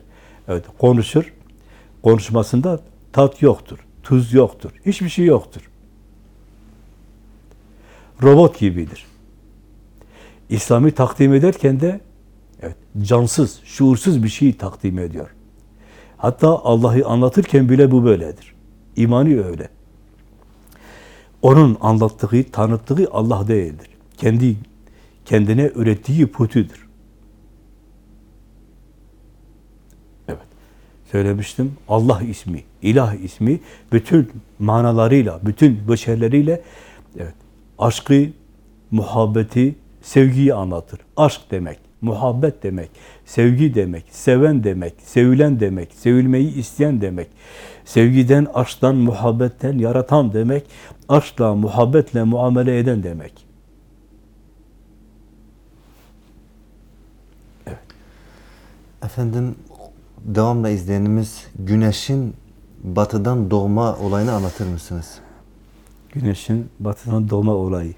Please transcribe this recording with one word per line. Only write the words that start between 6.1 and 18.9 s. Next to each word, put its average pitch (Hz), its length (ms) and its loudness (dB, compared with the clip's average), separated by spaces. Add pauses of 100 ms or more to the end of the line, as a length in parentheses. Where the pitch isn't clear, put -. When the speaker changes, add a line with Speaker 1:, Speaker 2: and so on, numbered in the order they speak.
Speaker 1:
Robot 147 360 8
gibidir. 87 460 -4 (1400)
İslam'ı 120 420 2
takdim 135 420 2
ederken 135 460 2
de, 180 200 -4 (600)
evet, - 140 -14 (260)
cansız, 120 640 0
şuursuz 131 600 0
bir 110 60 0
şeyi 135 280 0
takdim 92 420 -8
ediyor. 80 300 -10 (880)
Hatta 123 300 0
Allah'ı 120 580 2
anlatırken 127 640 2
bile 131 220 4
bu 123 140 4
böyledir. 85 500 -2 (400)